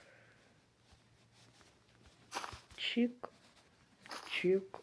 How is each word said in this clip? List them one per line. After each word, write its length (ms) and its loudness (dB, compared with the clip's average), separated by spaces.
Чик. 520 0
Чик. 520 2